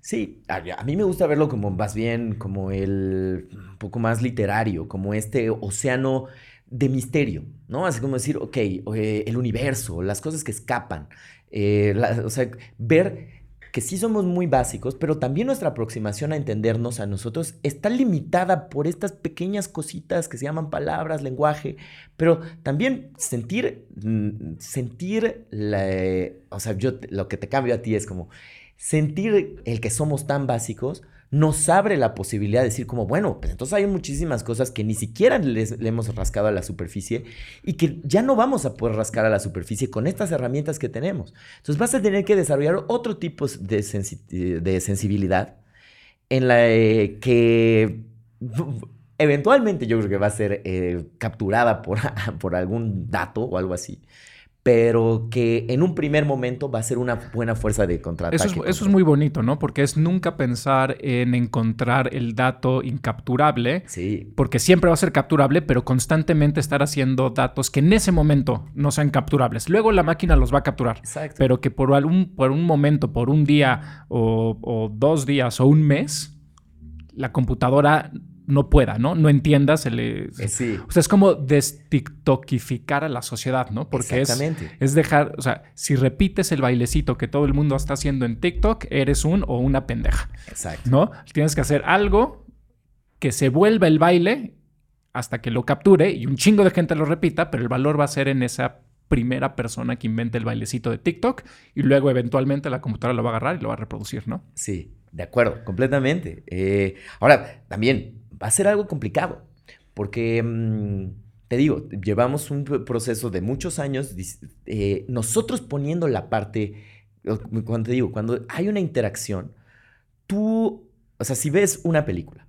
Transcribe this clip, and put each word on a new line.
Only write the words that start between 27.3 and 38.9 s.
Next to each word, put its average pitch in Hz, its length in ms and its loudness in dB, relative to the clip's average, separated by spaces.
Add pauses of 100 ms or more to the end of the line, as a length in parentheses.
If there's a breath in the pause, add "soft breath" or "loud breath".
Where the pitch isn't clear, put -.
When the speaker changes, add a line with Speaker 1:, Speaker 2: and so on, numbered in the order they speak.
Speaker 1:
te - 140 -12
cambio 127 260 0
a 110 60 -6
ti 110 140 -2
es 98 100 -2
como 90 240 -12 (520 loud breath)
sentir 165 840 -2
el 117 160 -4
que 110 80 -4
somos 151 360 -4
tan 139 220 -2
básicos 120 560 -6 (280 soft breath)
nos 151 380 2
abre 196 280 4
la 113 180 2
posibilidad 104 460 0
de 123 80 2
decir 117 180 -6
como, 117 180 -4
bueno, 151 360 0
pues 156 100 -4
entonces 135 220 -6
hay 202 120 2
muchísimas 151 580 -2
cosas 117 280 -2
que 110 140 -6
ni 107 100 -2
siquiera 113 420 2
les, 113 420 -2
le 113 100 -2
hemos 113 260 -4
rascado 104 320 -2
a 107 40 2
la 95 120 -2
superficie 92 600 -8 (360 loud breath)
y 180 120 -6
que - 300 -2
ya 175 200 2
no 262 140 2
vamos 233 280 2
a 107 100 -4
poder 110 200 -2